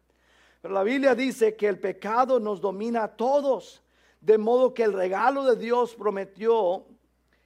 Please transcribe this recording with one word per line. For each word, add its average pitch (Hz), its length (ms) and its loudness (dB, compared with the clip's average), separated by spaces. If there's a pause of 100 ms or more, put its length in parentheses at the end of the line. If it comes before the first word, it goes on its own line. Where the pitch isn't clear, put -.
(600)
Pero 175 120 -10
la 196 100 0
Biblia 262 320 2
dice 220 420 0
que 202 100 0
el 196 100 -2
pecado 226 600 0
nos 208 220 -6
domina 214 420 -4
a 214 140 -8
todos, 269 680 -2 (380)
de 214 160 4
modo 247 360 2
que 226 100 -2
el 214 100 2
regalo 196 500 -2
de 247 140 4
Dios 233 380 -2
prometió 196 880 -2 (600)